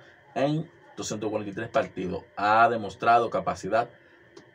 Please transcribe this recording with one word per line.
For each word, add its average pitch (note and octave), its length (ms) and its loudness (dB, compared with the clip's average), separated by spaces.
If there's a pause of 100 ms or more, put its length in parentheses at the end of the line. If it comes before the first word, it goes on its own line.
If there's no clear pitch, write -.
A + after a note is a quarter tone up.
(340)
en D3+ 360 -2 (260)
doscientos G#2+ 340 -6
cuarenta G#2 200 -4
y G2 40 -10
tres A2 140 -8
partidos. F#2 540 -4 (140)
Ha A2 320 4
demostrado A#2 600 2
capacidad F#2 600 -2 (680)